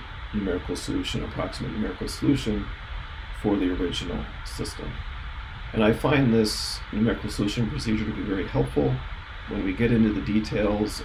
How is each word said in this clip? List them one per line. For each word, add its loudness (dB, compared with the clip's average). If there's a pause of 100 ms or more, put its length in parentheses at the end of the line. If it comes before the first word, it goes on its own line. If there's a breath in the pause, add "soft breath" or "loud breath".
(340)
numerical 0
solution, -2
approximate -4
numerical -2
solution 2 (760)
for 4
the 2
original -2 (220)
system. -6 (840)
And 6
I 6
find 4
this 2 (140)
numerical 2
solution 0
procedure 0
to -2
be -4
very -2
helpful 2 (520)
when -2
we 0
get 4
into 6
the 0
details 2